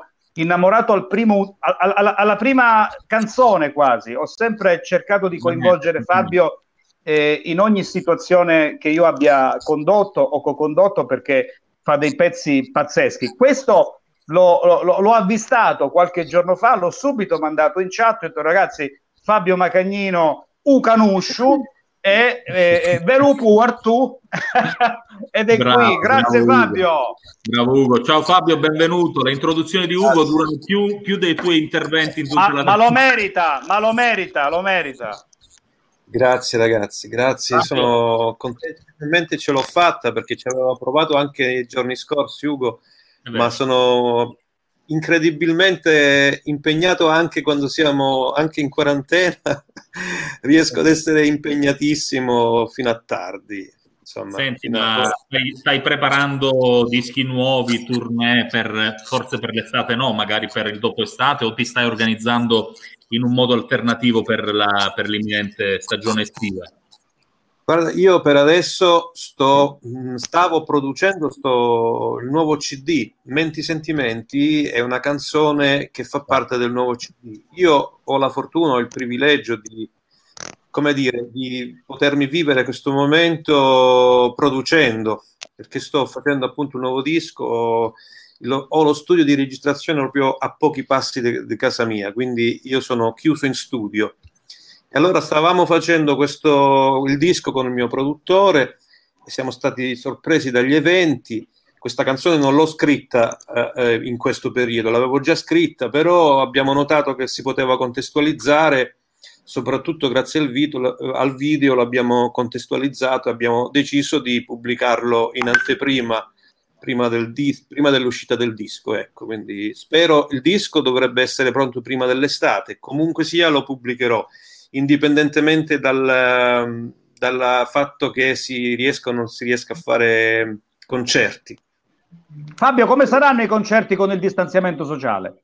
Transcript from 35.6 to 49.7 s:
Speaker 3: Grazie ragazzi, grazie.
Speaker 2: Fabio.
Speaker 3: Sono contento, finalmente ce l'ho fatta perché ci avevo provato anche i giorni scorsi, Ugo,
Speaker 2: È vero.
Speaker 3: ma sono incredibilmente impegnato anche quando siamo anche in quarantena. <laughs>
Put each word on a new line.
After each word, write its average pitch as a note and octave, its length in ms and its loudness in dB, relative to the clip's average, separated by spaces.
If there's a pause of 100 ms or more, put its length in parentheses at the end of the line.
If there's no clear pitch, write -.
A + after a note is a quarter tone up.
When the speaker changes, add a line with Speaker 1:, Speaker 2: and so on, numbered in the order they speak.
Speaker 3:
Grazie B2 520 0
ragazzi, A2+ 480 -2
grazie. A#2+ 500 -2
Speaker 2:
Fabio. - 100 0 (160)
Speaker 3:
Sono A#2 540 0
contento, B2+ 440 -12 (140)
finalmente D#3+ 420 -2
ce - 140 -4
l'ho C3+ 100 0
fatta E3 500 0
perché A2 240 -6
ci - 120 -12
avevo B2+ 300 -2
provato D3 380 -2
anche C#3+ 360 -2
i B2+ 140 -4
giorni B2+ 300 -6
scorsi, C#3+ 500 -6
Ugo, C3 360 -4 (420)
Speaker 2:
È B2 60 -18
vero. A#2 140 -2
Speaker 3:
ma A#2 60 2
sono B2 880 0 (500)
incredibilmente D#3 1600 2
impegnato D#3 600 0
anche D#3+ 340 0
quando C#3+ 260 -2
siamo C3+ 640 0
anche D#3 280 -2
in C#3 80 -4
quarantena. D3+ 720 0
<laughs> E3 1000 -10